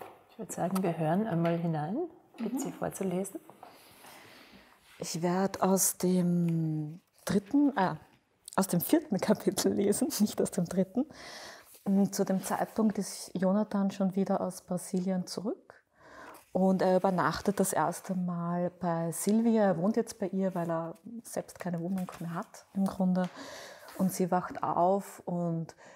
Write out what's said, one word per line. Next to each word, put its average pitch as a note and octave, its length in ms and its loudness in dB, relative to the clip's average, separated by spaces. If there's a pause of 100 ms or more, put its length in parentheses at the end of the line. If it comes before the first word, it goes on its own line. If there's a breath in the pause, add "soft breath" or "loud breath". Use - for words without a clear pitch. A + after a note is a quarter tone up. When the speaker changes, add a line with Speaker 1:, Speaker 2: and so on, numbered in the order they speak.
(300)
Speaker 1:
Ich - 80 -20
würd - 140 -12
sagen, F#3 300 -2
wir E3+ 160 -2
hören E3+ 280 2
einmal E3+ 300 0
hinein, E3 400 -2 (400)
bitte A3+ 200 -4
Speaker 2:
Mhm. - 20 -2
Speaker 1:
Sie A3+ 140 -4
vorzulesen. F#3 680 -6 (1600 loud breath)
Speaker 2:
Ich E3+ 240 -6
werd F#3 400 0
aus F#3 360 4
dem E3+ 1040 2 (240)
dritten, C4+ 520 2
äh, F3+ 180 2 (640)
aus F#3+ 100 2
dem F3 140 0
vierten D4 400 2
Kapitel - 520 2
lesen, G3+ 420 2
<laughs> - 60 0
nicht G#3 220 2
aus - 80 0
dem F3+ 140 -2
dritten. F#3 400 0 (1040 loud breath)
Zu G3 140 0
dem F#3+ 180 0
Zeitpunkt G#3+ 560 0
ist - 360 -8
Jonathan G3 580 2
schon F#3+ 240 0
wieder F#3+ 240 2
aus F#3 220 -6
Brasilien F#3 680 -4
zurück - 560 -8 (680 loud breath)
und F#3+ 300 4
er F#3 140 6
übernachtet F#3 640 2
das F#3+ 120 2
erste F3 440 0
Mal F3 640 -2
bei E3 320 0
Silvia. A3 540 4
Er F3+ 120 2
wohnt G3 160 2
jetzt A3+ 240 -2
bei G3 80 -4
ihr, F#3+ 300 0
weil E3+ 120 -2
er E3 300 -4 (240)
selbst - 380 -10
keine F3 200 -4
Wohnung F3+ 380 -4
mehr E3+ 160 -6
hat - 400 -10
im G3 120 2
Grunde. F#3 420 2 (720 loud breath)
Und F#3+ 140 2
sie F3+ 200 0
wacht - 320 -2
auf F#3 640 2
und E3+ 500 -2 (200 loud breath)